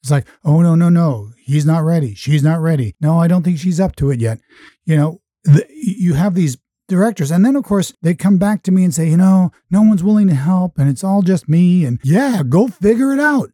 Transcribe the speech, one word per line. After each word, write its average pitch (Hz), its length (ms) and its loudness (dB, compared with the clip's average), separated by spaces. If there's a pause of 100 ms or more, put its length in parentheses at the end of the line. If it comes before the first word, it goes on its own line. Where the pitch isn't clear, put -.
It's 131 80 -8
like, 143 160 -2 (160)
"Oh, 160 200 2
no, 170 120 2
no, 170 140 2
no, 139 500 0
he's 147 280 -2
not 160 180 0
ready. 156 300 -2
She's 143 280 -2
not 160 200 0
ready. 143 380 -2
No, 160 180 0
I 170 100 2
don't 180 140 2
think 170 160 -2
she's 175 220 -4
up 190 160 -2
to 139 140 -2
it 127 100 -4
yet." 113 200 -4 (460)
You 160 100 0
know, 156 240 -2 (240)
the, 151 260 4
you 196 440 -4
have 175 200 -2
these 160 220 -2 (320)
directors. 185 420 -2
And 180 140 2
then, 269 100 2
of 277 100 -2
course, 196 360 -4
they 170 140 -2
come 190 240 0
back 202 240 -2
to 185 100 -2
me 185 120 2
and 175 100 0
say, 160 160 -2
"You 160 60 2
know, 185 340 2 (200)
no 196 120 2
one's 214 200 2
willing 208 260 2
to 165 60 2
help 180 440 -2
and 139 100 0
it's 139 160 -4
all 196 180 0
just 180 260 0
me." 175 360 2
And 120 180 -4
yeah, 202 400 0
go 165 260 0
figure 233 440 0
it 277 80 -2
out. 294 340 0